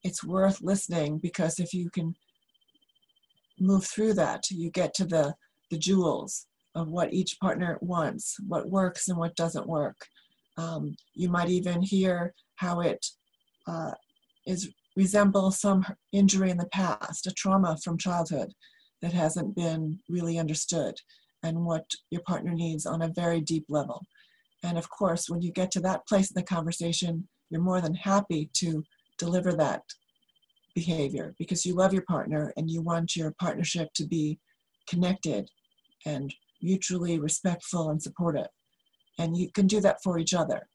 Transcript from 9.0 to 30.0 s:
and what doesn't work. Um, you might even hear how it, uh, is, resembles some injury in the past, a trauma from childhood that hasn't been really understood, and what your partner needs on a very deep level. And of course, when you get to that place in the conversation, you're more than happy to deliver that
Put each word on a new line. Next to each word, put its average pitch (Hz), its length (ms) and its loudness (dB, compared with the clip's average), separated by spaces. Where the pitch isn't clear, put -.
and 185 100 -2
what 165 180 -2
doesn't 165 320 -2
work. 147 300 -2
Um, 160 380 -6
you 180 160 0
might 175 200 2
even 175 320 2
hear 185 520 2
how 175 260 -2
it, - 240 0
uh, 165 240 -6
is, 185 240 -4
resembles 196 640 6
some 190 260 4
injury 190 380 6
in 180 60 0
the 175 100 -2
past, - 600 -2
a 185 40 -6
trauma 190 520 4
from 170 140 -2
childhood 165 560 -2
that 170 100 -2
hasn't 170 440 0
been 160 520 -2
really 170 320 -2
understood, 156 560 -2
and 165 220 0
what 160 200 -2
your 175 120 -4
partner 175 320 -2
needs 165 320 -2
on 165 180 -2
a 160 60 -2
very 170 300 0
deep 156 300 -2
level. 147 320 -2
And 175 140 -2
of 165 120 -6
course, 170 400 -2
when 170 120 -2
you 175 100 -2
get 185 200 0
to 190 100 0
that 170 260 -2
place 196 240 4
in - 40 -6
the 180 80 0
conversation, 170 840 -2
you're 160 120 -2
more 185 200 2
than 160 120 0
happy 196 600 0
to 160 300 0
deliver 175 340 0
that 143 300 0